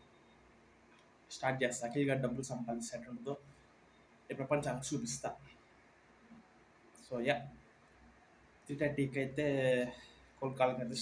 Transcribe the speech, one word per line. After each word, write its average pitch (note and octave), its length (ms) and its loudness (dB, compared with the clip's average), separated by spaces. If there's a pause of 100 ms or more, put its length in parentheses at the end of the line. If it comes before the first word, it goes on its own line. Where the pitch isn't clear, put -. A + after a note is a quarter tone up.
(1400)
స్టార్ట్ C3 280 2
చేస్తా. A#2+ 240 2
అఖిల్ C#3 220 2
గారు C3+ 160 2
డబ్బులు B2 260 -2
సంపాదిస్తే A#2 460 -4
ఎట్లుంటుందో A#2+ 380 -8 (960)
ఈ C3 100 -8
ప్రపంచానికి C#3 480 0
చూపిస్తా. B2 420 -2 (1800)
So, B2+ 60 -6 (160)
యా, - 80 4 (1300)
త్రీ C#3+ 160 -6
థర్టీకి C#3 420 2
అయితే D3 240 0 (920)
కోల్డ్ C3+ 200 -4
కాల్కి B2+ 240 4
అయితే A#2 180 -4